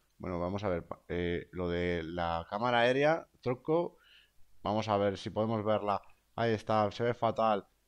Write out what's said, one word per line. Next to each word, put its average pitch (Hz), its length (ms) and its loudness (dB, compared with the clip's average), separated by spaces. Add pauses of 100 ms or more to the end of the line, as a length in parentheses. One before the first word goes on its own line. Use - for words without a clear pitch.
(180)
Bueno, 87 220 -4
vamos 98 240 -2
a 104 40 0
ver, 85 160 0
pa-, - 220 -14
eh, 87 460 -2
lo 87 160 -4
de 87 340 0
la 85 480 -4
cámara 117 300 2
aérea, 139 480 2 (120)
Troco. 156 580 -2 (640)
Vamos 104 260 -2
a 104 80 2
ver 101 220 2
si - 100 -10
podemos 107 340 -2
verla. 101 380 0 (360)
Ahí 113 180 0
está, 107 360 0
se 117 140 -4
ve 120 80 0
fatal. 110 560 0 (200)